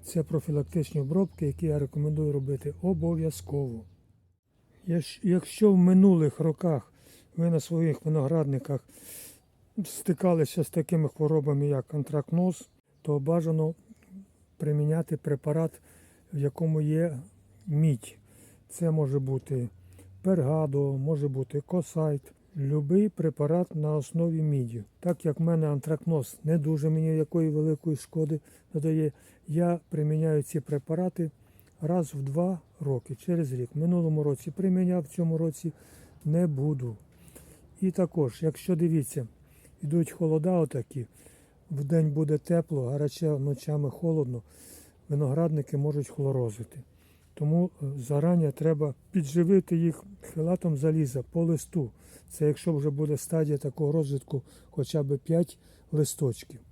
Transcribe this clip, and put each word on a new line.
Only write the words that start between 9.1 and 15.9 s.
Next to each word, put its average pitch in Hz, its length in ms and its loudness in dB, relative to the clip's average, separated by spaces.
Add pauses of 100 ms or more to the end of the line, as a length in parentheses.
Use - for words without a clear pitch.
стикалися 165 800 0
з - 60 -8
такими 160 380 0
хворобами, 147 580 0
як 143 280 -2
антракноз, 151 720 -2 (340)
то 147 160 -2
бажано 160 560 0 (840)
приміняти 151 600 0
препарат, 151 640 -2 (520)